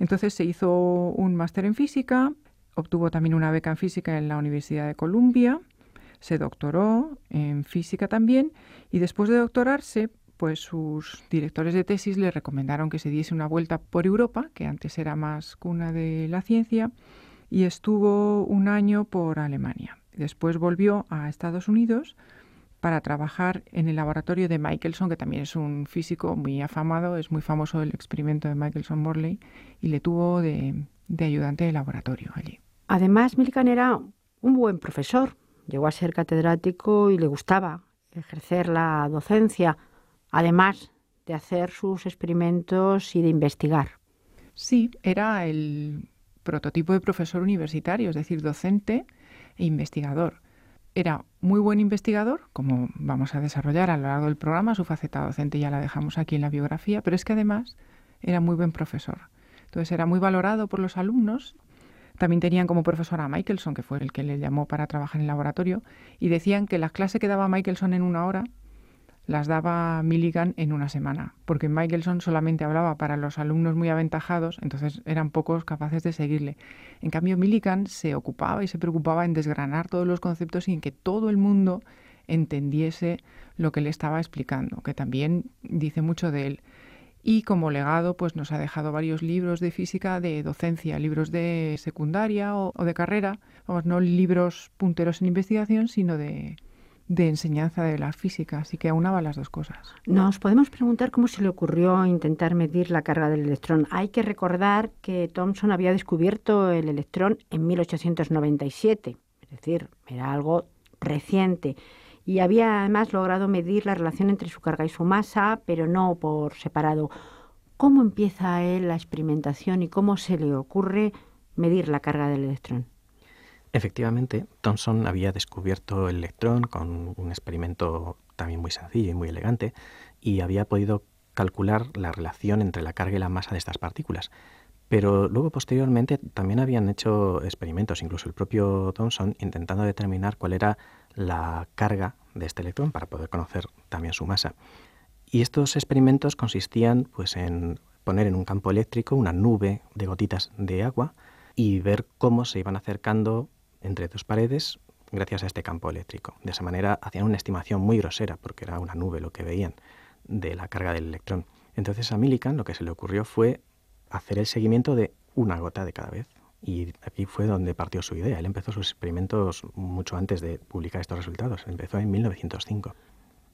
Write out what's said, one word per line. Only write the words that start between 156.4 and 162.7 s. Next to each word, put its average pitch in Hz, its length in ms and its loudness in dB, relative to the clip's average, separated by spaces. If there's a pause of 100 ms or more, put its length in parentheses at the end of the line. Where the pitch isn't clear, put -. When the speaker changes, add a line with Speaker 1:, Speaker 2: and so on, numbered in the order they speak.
Speaker 3:
De - 100 -8
esa - 120 -8
manera 92 380 0
hacían 98 220 -4
una 107 120 2
estimación 95 460 -4
muy 110 160 4
grosera, 90 420 -4
porque - 240 -16
era 87 160 -8
una 87 140 -8
nube 85 260 -4
lo 80 120 -10
que - 100 -12
veían, 85 320 -4 (500)
de 90 300 -6
la 90 140 -12
carga 90 260 -4
del 80 140 -6
electrón. 87 360 -6 (300)
Entonces 104 360 -4
a 110 60 -2
Millikan 131 400 2
lo 113 80 -4
que 87 100 -8